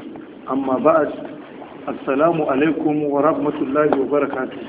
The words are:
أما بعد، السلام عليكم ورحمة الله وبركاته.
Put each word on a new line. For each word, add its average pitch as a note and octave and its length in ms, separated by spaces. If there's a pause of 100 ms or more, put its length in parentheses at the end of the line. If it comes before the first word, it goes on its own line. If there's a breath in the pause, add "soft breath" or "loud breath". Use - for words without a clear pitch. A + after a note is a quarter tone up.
(500)
أما C3 280
بعد، D3+ 300 (800)
السلام D3 540
عليكم D3+ 600
ورحمة D3 600
الله C#3 380
وبركاته. C3 580 (100)